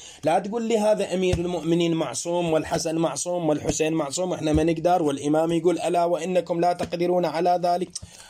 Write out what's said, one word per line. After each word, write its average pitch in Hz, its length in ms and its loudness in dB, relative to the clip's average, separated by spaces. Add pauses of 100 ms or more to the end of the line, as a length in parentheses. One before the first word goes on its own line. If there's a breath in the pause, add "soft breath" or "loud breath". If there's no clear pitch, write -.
(220 loud breath)
لا 165 160 4
تقول 220 280 -6
لي 226 100 2
هذا 208 360 2
أمير 180 240 2
المؤمنين 170 560 0
معصوم 165 600 -2
والحسن 160 420 0
معصوم 165 540 -2
والحسين 156 440 0
معصوم، 165 400 -2
إحنا 156 200 -2
ما 156 100 4
نقدر، 170 400 2
والإمام 151 480 0
يقول: 170 280 2
"ألا 170 260 0
وإنكم 175 540 0
لا 175 140 2
تقدرون 175 520 -2
على 175 380 2
ذلك." 180 280 0 (380 loud breath)